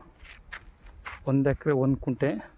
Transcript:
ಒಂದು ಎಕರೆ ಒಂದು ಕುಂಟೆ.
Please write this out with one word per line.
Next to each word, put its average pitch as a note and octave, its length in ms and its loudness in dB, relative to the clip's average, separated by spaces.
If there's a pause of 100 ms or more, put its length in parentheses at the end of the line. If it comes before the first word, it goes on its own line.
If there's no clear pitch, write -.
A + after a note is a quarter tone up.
(1300)
ಒಂದು C3+ 220 4
ಎಕರೆ D3 220 0 (100)
ಒಂದು C3+ 220 2
ಕುಂಟೆ. C3+ 240 0 (280)